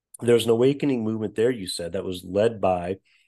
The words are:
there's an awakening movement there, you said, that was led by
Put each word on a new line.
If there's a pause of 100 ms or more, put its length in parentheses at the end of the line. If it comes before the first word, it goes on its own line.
(200)
there's
an
awakening
movement
there,
you
said,
that
was
led
by (320)